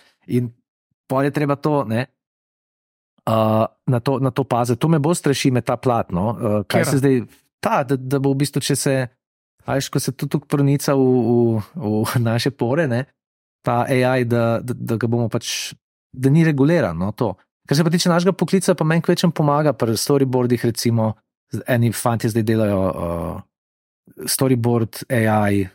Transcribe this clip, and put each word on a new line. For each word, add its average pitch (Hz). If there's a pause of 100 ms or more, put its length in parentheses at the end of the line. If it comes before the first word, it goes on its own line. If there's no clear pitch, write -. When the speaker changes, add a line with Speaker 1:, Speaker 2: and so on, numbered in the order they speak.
(300)
Speaker 1:
In 123 (600)
pol 131
je 143
treba 143
to, 151 (100)
ne, 113 (1200)
a, 113 (480)
na 123
to, 139
na 131
to 131
paziti. 120
To 156
me 160
bo 147
straši, 143
me 123
ta 123
plat, 117
no, 90
a, 117 (240)
kaj -
Speaker 2:
Katera? 165
Speaker 1:
se 143
zdaj, 131 (380)
ta, 214
da, 135
da 131
bo 139
v 139
bistvu, 139
če 139
se, 139 (720)
a 123
veš, 139
ko 143
se 135
to -
toliko -
pronica 143
v, 135
v, 120 (420)
v 117
<laughs> -
naše 117
pore, 135
ne, 123 (560)
ta 120
A 135 (200)
I, 131
da, 117 (120)
da, 123
da 117
ga 113
bomo 117
pač, - (340)
da 131
ni 156
reguliran, 143
no, 92
to. 107 (340)
Kar 143
se 170
pa 165
tiče 175
našega 175
poklica, 185
pa -
meni 160
kvečem 175
pomaga 147
pri 113
storyboardih, 123
recimo, 113 (420)
z-, 110
eni 117
fantje 117
zdaj 113
delajo, 107
uh, 85 (880)
storyboard, 120
A 110
I 101